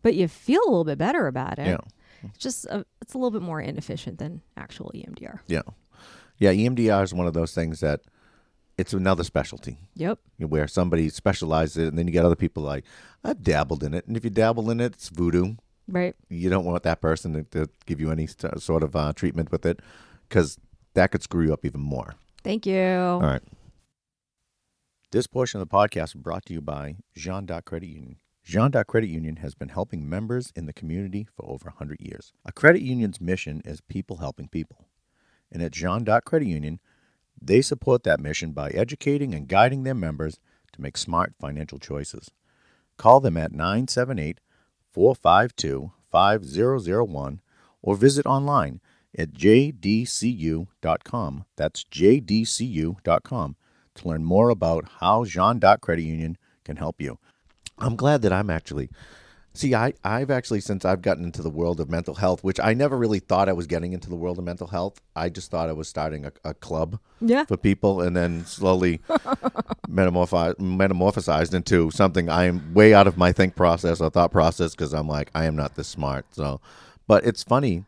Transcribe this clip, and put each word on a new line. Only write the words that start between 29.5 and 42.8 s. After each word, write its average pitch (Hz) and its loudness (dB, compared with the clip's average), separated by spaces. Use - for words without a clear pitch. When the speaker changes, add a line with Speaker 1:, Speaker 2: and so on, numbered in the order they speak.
Speaker 2:
been 69 -12
helping 78 -8
members 113 -6
in 85 -10
the 71 -12
community 98 -8
for - -16
over 67 -14
a 76 -16
hundred 76 -12
years. - -18
A - -14
credit 165 4
union's 120 -2
mission 85 -4
is 78 -14
people - -12
helping 73 -12
people. - -10
And 85 -8
at 82 -6
Jean 92 -4
Dot 110 2
Credit 156 -2
Union, 78 -6
they 123 6
support 131 0
that 76 2
mission 76 -6
by 71 -8
educating 143 -2
and 73 -8
guiding 127 4
their 131 -4
members 78 -6
to - -20
make 69 -10
smart 87 -2
financial 73 -10
choices. - -12